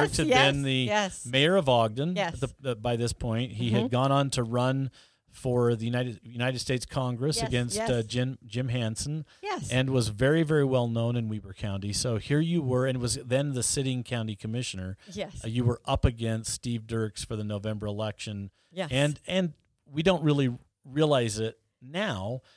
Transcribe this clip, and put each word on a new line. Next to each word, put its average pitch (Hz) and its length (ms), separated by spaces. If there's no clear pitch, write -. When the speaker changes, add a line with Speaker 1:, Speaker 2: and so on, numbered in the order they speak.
Speaker 1:
Dirks - 100
had 156 100
Speaker 2:
yes, 151 240
Speaker 1:
been 139 120
the 135 100
Speaker 2:
yes. 190 520
Speaker 1:
mayor 139 300
of 156 140
Ogden 123 480
Speaker 2:
Yes. 175 160
Speaker 1:
at - 80
the, 131 80
the, 131 160
by 117 220
this 117 160
point. 117 400
He 113 160
had 107 140
Speaker 2:
Mm-hmm. 127 80
Speaker 1:
gone 131 200
on 139 200
to 123 120
run 127 480
for 123 460
the 110 100
United, 123 380
United 120 360
States 127 260
Congress 127 520
Speaker 2:
Yes, - 100
Speaker 1:
against, 120 300
Speaker 2:
yes. - 120
Speaker 1:
uh, 120 160
Jim, 123 400
Jim 123 220
Hansen. 127 560
Speaker 2:
Yes. 381 300
Speaker 1:
And 131 200
was 120 180
very, 135 340
very 147 220
well 123 240
known 117 260
in 113 140
Weber 98 240
County. 98 400
So 113 240
here 143 240
you 165 200
were, 127 240
and 127 140
was 120 240
then 135 300
the 123 100
sitting 131 400
county 110 320
commissioner. 98 600
Speaker 2:
Yes. 190 320
Speaker 1:
Uh, - 20
you 120 160
were 120 220
up 135 180
against 113 500
Steve 117 320
Dirks 110 380
for 113 140
the 104 80
November 104 420
election. 104 640
Speaker 2:
Yes. 175 180
Speaker 1:
And, 143 340
and 180 280
we 147 140
don't 175 180
really 143 320
realize 131 560
it 110 180
now, 127 600